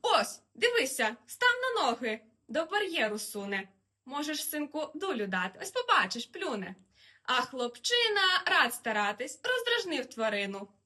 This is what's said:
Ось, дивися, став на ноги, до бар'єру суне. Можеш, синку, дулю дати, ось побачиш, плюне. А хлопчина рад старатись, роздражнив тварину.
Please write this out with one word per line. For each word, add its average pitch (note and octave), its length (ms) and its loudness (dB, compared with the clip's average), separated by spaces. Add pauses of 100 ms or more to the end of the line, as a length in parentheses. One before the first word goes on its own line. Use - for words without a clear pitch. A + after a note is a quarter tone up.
Ось, F4+ 400 2 (140)
дивися, C4 600 2 (120)
став - 220 2 (120)
на A#4+ 220 0
ноги, A#3 360 -2 (280)
до D#4 180 -2
бар'єру E4 540 -2
суне. G3 500 -6 (360)
Можеш, D4 440 -6
синку, D4+ 460 -6
дулю D4+ 320 -4
дати, F#3 340 -4
ось F#4 100 -10
побачиш, D#4+ 540 0
плюне. G#3+ 500 -6 (480)
А B3 180 2
хлопчина F#4 1040 2
рад E4 280 4
старатись, G#3 680 -2
роздражнив A#4 640 0
тварину. G3+ 600 -2 (180)